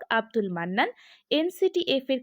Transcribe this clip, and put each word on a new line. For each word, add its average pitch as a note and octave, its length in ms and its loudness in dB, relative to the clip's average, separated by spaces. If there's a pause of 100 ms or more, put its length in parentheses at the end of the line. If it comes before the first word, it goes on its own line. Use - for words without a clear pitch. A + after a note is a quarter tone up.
(180)
আব্দুল A3 320 -2
মান্নান, F3+ 400 0 (420)
এনসিটিএফ E4+ 800 0
এর C4 140 0